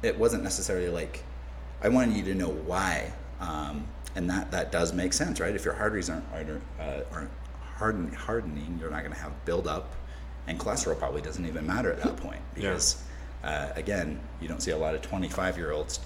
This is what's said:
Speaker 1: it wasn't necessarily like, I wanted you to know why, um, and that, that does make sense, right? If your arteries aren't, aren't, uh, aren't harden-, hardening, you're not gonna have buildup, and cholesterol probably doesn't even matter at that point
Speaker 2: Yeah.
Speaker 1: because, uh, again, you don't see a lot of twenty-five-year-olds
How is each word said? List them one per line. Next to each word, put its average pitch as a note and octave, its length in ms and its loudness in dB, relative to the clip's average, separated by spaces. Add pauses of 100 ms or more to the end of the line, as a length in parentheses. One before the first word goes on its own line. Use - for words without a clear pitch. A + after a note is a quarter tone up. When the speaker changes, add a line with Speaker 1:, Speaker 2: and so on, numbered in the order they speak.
Speaker 1:
it G#2+ 140 4
wasn't A2+ 260 6
necessarily F#2 460 2
like, E2+ 340 -2 (600)
I G#2 60 6
wanted A#2+ 280 6
you G2+ 80 2
to F#2+ 100 2
know F#2 140 2
why, D#2 640 0 (280)
um, D2 460 -2 (280)
and F2 140 0
that, F#2 220 0
that F2+ 200 2
does E2+ 220 4
make F2+ 220 2
sense, F3 260 2
right? F2+ 140 2
If G2 100 -2
your E2 100 2
arteries G#2 360 2
aren't, F2 140 -4 (100)
aren't, D#2 280 -4 (160)
uh, C#2+ 220 -2 (120)
aren't D#2 180 -4 (460)
harden-, G#2 360 2
hardening, E2+ 680 -2
you're D#2+ 100 -4
not D#2 140 -2
gonna D2+ 100 -6
have D2+ 180 -6 (120)
buildup, E2 500 0 (540)
and E2+ 100 -2
cholesterol F2 400 0
probably C#2 240 0
doesn't D#2+ 240 -2
even D#2 200 -2
matter G#2 260 4
at - 100 -4
that - 140 2
point - 240 -6 (140)
Speaker 2:
Yeah. - 80 -6
Speaker 1:
because, F2+ 400 4 (420)
uh, D2 300 0
again, D#2+ 460 0 (200)
you D#2+ 80 -4
don't D2 120 -4
see F2 120 2
a D2+ 40 2
lot D#2 180 2
of D2+ 80 -2
twenty-five-year-olds E2+ 1040 0